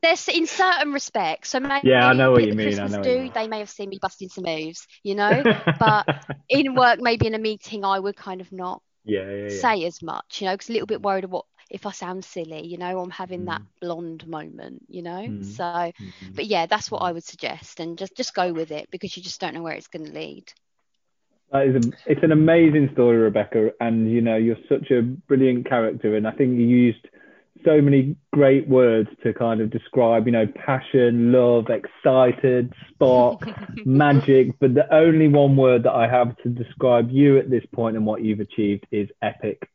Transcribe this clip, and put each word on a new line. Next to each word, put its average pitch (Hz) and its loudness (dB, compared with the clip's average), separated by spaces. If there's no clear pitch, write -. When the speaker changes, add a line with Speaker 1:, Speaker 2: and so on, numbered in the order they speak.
Speaker 1:
There's, 330 0
in 339 -2
certain 349 -2
respects, 202 -6
so 254 -4
maybe 277 -2
Speaker 2:
Yeah, 123 4
I 127 6
know 131 4
what 120 6
Speaker 1:
the 110 0
Speaker 2:
you 104 -2
mean, 107 -2
I 101 -4
Speaker 1:
Christmas 101 -6
Speaker 2:
know 104 -6
what 98 -4
you 254 0
Speaker 1:
do, 254 -4
Speaker 2:
mean. 254 -12
Speaker 1:
they 220 -6
may 220 -10
have 208 -14
seen 202 -14
me 196 -14
busting 185 -10
some 185 -14
moves, 160 -10
you 196 -6
know, 208 0
Speaker 2:
<laughs> - -2
Speaker 1:
but 214 2
in 269 0
work, 240 4
maybe 233 -2
in 220 -4
a 220 -6
meeting, 220 -8
I 196 -2
would 196 -8
kind 185 -14
of 180 -18
not 185 -12
Speaker 2:
Yeah, 202 -6
yeah, 202 -10
yeah. - -10
Speaker 1:
say 208 -2
as 170 -10
much, - -12
you 196 -6
know, 190 -2
'cause - -18
a 233 -8
little 220 -4
bit 214 -6
worried 196 -4
of 185 -12
what, 175 -8
if - -16
I 202 -10
sound 185 -12
silly, 160 -14
you 170 -14
know, 180 -8
I'm 180 -10
having 180 -12
that 165 -10
Speaker 2:
Mm. - -20
Speaker 1:
blonde 165 -12
moment, 156 -16
you 180 -16
know, 175 -12
Speaker 2:
Mm. 208 -12
Speaker 1:
so, 117 -12
Speaker 2:
Mm. 170 -10
Speaker 1:
but 143 -8
yeah, 180 -2
that's 214 -4
what 214 -8
Speaker 2:
Mm. 185 -4
Speaker 1:
I 175 -4
would 165 -12
suggest, - -14
and 165 -12
just, 185 -14
just - -10
go 180 -2
with 160 -8
it 151 -12
because 190 -14
you 180 -20
just 180 -14
don't 165 -10
know 165 -12
where 160 -10
it's - -16
gonna 156 -16
lead. 151 -18
Speaker 2:
That 139 0
is 131 2
a, 120 0
it's 151 0
an 160 4
amazing 156 4
story, 120 4
Rebecca, 110 0
and, 113 0
you 117 0
know, 113 0
you're 113 0
such - 0
a 123 4
brilliant 127 0
character, 110 -2
and 107 -2
I 110 -4
think 127 0
you 117 4
used 123 2
so 151 6
many 139 2
great 139 4
words 120 4
to 113 -2
kind 113 -2
of 110 -4
describe, 117 0
you 123 0
know, 113 2
passion, 120 0
love, 120 4
excited, 123 0
spark, 127 4
Speaker 1:
<laughs> - -14
Speaker 2:
magic, 135 4
but 127 2
the 151 2
only 160 6
one 143 4
word 127 4
that - 2
I 117 2
have 120 0
to 120 -4
describe 120 0
you 135 6
at 131 -4
this 120 -2
point 113 -4
and 107 -2
what 107 -4
you've 107 -4
achieved 101 -4
is 104 -4
epic - -8